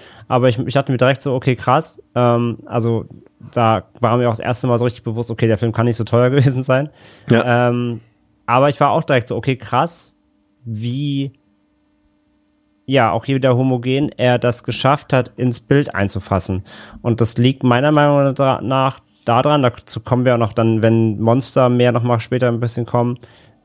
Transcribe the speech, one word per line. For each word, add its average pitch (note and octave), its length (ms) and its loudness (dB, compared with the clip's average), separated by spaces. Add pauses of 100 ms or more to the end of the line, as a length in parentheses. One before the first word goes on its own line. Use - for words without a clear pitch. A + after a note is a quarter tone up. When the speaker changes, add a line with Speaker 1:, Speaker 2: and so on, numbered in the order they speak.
(280)
Speaker 1:
Aber B2+ 220 2
ich, A2+ 100 0
ich D#3+ 140 -4
dachte C3+ 180 0
mir B2+ 60 0
direkt B2+ 240 0
so, C3+ 120 -4
okay, B2+ 220 -2
krass. - 460 -2 (120)
Ähm, A#2+ 520 0
also A2+ 400 -2 (480)
da A2+ 340 0 (140)
war A#2 160 2
mir B2 100 0
auch A2+ 60 0
das A2 80 -10
erste B2+ 260 -4
Mal B2 100 2
so A#2 60 0
richtig B2 200 -4
bewusst, A#2 280 -6
okay, A#2 160 0
der A2 100 2
Film A#2 140 -2
kann A#2 140 0
nicht A#2+ 100 0
so A#2 80 -4
teuer A#2+ 260 2
<laughs> - 20 -2
gewesen C3 300 2
sein. C3+ 280 0 (400)
Speaker 2:
Ja. A#2+ 400 2
Speaker 1:
Ähm, A#2+ 320 -4 (440)
aber B2+ 220 2
ich C#3+ 140 -2
war C#3+ 100 2
auch D#3+ 120 0
direkt B2+ 260 0
so, G#2 80 -4
okay, C3 180 -2
krass, - 600 -4 (480)
wie, C3+ 640 -6 (1500)
ja, B2+ 260 2
auch A2+ 120 -2
hier C3+ 120 -2
wieder B2+ 200 2
homogen C3 600 0
er B2 220 2
das - 260 -2
geschafft C3+ 480 -2
hat, B2+ 240 0
ins A#2+ 240 -2
Bild C#3 340 0
einzufassen. F#2+ 680 -2 (380)
Und A#2 200 0
das A2+ 160 -2
liegt B2+ 260 0
meiner C3 300 2
Meinung C#3+ 420 4
dra-, C3+ 260 0
nach C3+ 380 -2 (240)
daran, C3+ 380 2
dazu - 400 -2
kommen B2 240 -2
wir B2+ 80 4
auch A#2 60 0
noch A2+ 120 -2
dann, A2+ 300 0
wenn A2 400 2
Monster B2 480 2
mehr B2 240 2
nochmal A#2+ 260 0
später B2 300 -2
ein A#2 100 -2
bisschen A#2+ 260 -4
kommen, A#2+ 340 -2 (460)